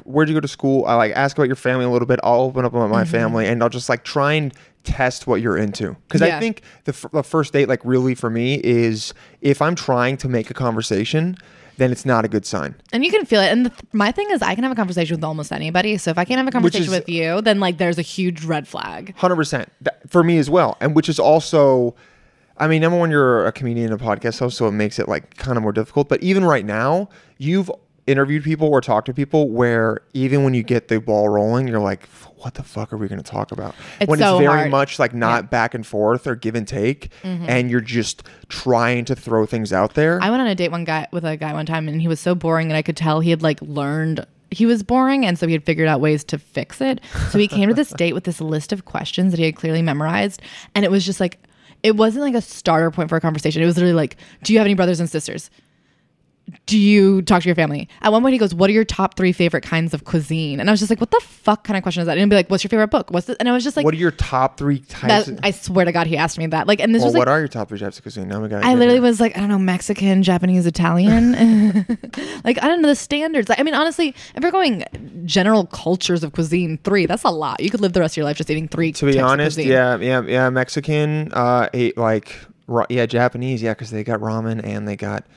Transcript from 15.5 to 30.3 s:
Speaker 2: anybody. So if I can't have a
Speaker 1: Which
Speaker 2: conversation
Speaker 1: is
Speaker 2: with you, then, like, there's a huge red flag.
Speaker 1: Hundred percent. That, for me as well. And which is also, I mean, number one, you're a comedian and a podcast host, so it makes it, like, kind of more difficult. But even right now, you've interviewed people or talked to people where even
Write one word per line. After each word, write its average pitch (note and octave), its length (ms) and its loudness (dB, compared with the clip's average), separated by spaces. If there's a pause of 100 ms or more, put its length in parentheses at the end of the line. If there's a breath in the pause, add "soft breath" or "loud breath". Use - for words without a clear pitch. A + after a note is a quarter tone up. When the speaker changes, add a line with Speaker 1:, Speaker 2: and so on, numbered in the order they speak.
Speaker 2:
anybody. F3+ 460 -2
So E3+ 140 -2
if E3 60 -4
I F3 80 0
can't B3+ 120 0
have C4+ 80 0
a - 20 -2
Speaker 1:
Which A#3+ 60 -2
Speaker 2:
conversation F3+ 300 2 (100)
Speaker 1:
is F3+ 60 0
Speaker 2:
with - 100 -8
you, E3 320 -2
then, G#3+ 180 2
like, F3+ 180 -2
there's F3 200 0
a E3+ 60 -4
huge F3 420 -4
red D#3 220 -4
flag. G#2+ 500 -12
Speaker 1:
Hundred F3+ 200 2
percent. C#3+ 340 -4 (100)
That, - 280 -6
for F3 140 4
me E3+ 140 4
as C#3+ 120 2
well. D#3 320 2
And D3 140 0
which D#3+ 140 2
is D3+ 100 -2
also, C#3 760 4 (600 soft breath)
I D#3 100 0
mean, D#3+ 140 2
number F3 180 2
one, E3+ 100 2
you're B2+ 380 4
a A2+ 40 0
comedian A#2 400 -4
and G#2 80 -4
a B2+ 40 -10
podcast A2+ 360 -2
host, B2 180 -4
so A#2 100 0
it G#2 60 2
makes G#2+ 260 -2
it, - 80 -4
like, E2 300 -6
kind B2+ 200 -4
of G#2+ 60 0
more G#2+ 80 0
difficult. A2 380 -2
But - 120 0
even F#3+ 240 2
right C3 200 2
now, C3+ 440 -2 (280 soft breath)
you've E3+ 340 -2 (340)
interviewed C#3 380 0
people D#3 240 0
or C#3 140 4
talked A2+ 240 0
to C3 80 -8
people C#3+ 380 0
where A2+ 480 2 (140)
even C3+ 300 0